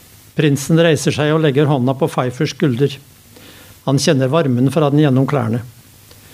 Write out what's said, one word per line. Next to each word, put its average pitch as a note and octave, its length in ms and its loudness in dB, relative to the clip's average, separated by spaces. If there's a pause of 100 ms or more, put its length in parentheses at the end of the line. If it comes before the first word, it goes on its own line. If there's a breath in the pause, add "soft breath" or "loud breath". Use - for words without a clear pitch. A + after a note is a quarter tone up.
(300 loud breath)
Prinsen D3+ 500 0
reiser D#3+ 320 2
seg D3 220 -2
og D#3+ 100 0
legger C#3+ 240 2
hånda C3+ 280 0
på D#3 120 -2
Pfeiffers C3+ 460 -4
skulder. C#3 400 -2 (880 loud breath)
Han C3+ 200 0
kjenner C3+ 320 0
varmen C3+ 400 0
fra D3+ 180 0
den C#3+ 120 2
gjennom C3+ 260 2
klærne. A#2 320 -2 (720 loud breath)